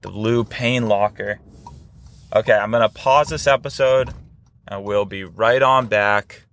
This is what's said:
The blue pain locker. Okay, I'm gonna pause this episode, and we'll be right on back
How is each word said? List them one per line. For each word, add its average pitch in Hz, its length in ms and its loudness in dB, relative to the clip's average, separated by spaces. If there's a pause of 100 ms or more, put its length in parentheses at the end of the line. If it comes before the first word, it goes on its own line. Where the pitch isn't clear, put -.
The - 80 -16
blue 110 340 -2
pain 120 440 -2
locker. 104 520 -2 (920)
Okay, 110 200 2
I'm 104 180 0
gonna 113 180 2
pause 143 400 0
this 156 180 -4
episode, 131 680 0 (540)
and 98 160 -12
we'll 104 220 0
be 95 180 -10
right 110 380 2
on 131 260 2
back 104 640 -2